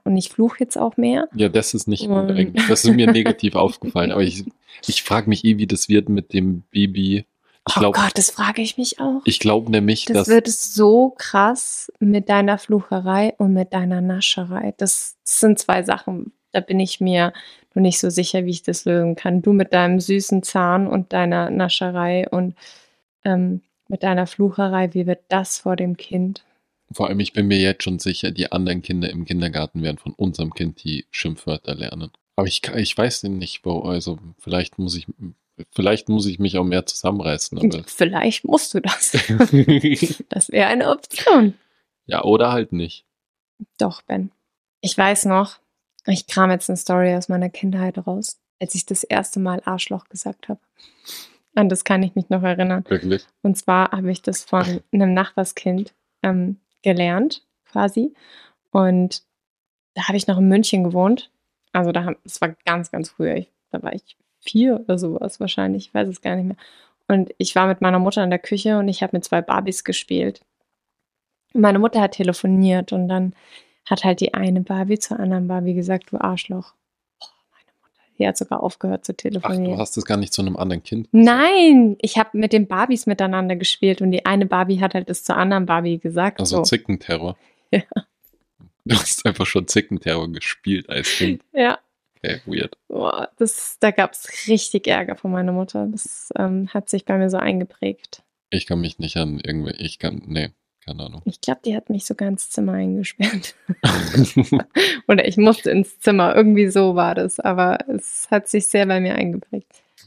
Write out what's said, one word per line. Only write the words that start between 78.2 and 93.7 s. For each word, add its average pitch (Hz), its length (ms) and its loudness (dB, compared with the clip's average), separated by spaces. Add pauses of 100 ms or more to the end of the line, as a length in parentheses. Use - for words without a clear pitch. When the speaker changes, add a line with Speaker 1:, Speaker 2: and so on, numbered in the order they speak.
Speaker 1:
hat 190 100 -2
sogar - 240 -6
aufgehört 190 440 -6
zu 190 80 -8
Speaker 2:
Ach, - 40 -10
Speaker 1:
telefonieren. 185 580 -4
Speaker 2:
du - 20 -8
hast 107 180 -6
das 110 100 -4
gar 104 120 0
nicht 101 160 -4
zu - 80 -2
einem 95 160 -2
anderen 90 260 -4
Kind 113 260 -8
gesagt? 226 160 6
Speaker 1:
Nein, 269 760 6
ich 220 160 -2
hab 220 160 0
mit 214 180 0
den 214 160 4
Barbies 233 400 0
miteinander 190 480 -2
gespielt 185 460 0
und 185 100 2
die 180 140 -2
eine 196 200 4
Barbie 185 360 0
hat 190 120 0
halt 185 160 -4
das 180 140 -8
zur - 140 0
anderen 190 280 2
Barbie 170 340 0
gesagt, 170 420 -2
Speaker 2:
Also - 160 0
Speaker 1:
so. 165 60 0
Speaker 2:
Zickenterror. 92 720 -4 (340)
Speaker 1:
Ja. 202 100 2 (1040)
Speaker 2:
Du 113 100 2
hast - 300 -2
einfach 95 200 0
schon 90 220 -2
Zickenterror 82 640 -2
gespielt - 580 -6
als - 180 -6 (100)
Kind. - 240 -2 (120)
Speaker 1:
Ja. 247 260 2 (380)
Speaker 2:
Okay, - 280 -6
weird. - 320 -6 (100)
Speaker 1:
Boah, - 500 -6
das, - 420 -4